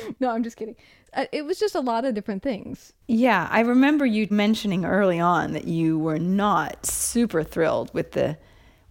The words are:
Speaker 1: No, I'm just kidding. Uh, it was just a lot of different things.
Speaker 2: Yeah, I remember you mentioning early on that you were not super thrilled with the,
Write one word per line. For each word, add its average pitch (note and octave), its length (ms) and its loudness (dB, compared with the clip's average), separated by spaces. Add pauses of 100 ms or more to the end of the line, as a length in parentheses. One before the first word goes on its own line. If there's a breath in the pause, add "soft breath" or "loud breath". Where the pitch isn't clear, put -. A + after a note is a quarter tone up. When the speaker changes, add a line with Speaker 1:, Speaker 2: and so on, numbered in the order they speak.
(200 loud breath)
Speaker 1:
No, B3+ 120 -2
I'm A3+ 120 -2
just A#3 140 -10
kidding. A3 180 -12 (380 soft breath)
Uh, C4+ 180 -4
it D4 140 -6
was F4+ 140 -4
just G#4 160 -2
a E4+ 40 -2
lot A#3+ 260 -2
of C4 100 -2
different G3+ 280 -6
things. - 480 -8 (160)
Speaker 2:
Yeah, A3+ 440 4
I G#3+ 100 4
remember C4+ 440 4
you G#3+ 260 0
mentioning G#3 520 0
early F#3 360 2
on E3 340 2
that - 120 -6
you D#3+ 340 0
were D#3 200 0
not F#3 680 0
super G#3+ 560 -2
thrilled D3+ 500 -2
with D#3+ 200 -4
the, C3+ 240 0 (540 soft breath)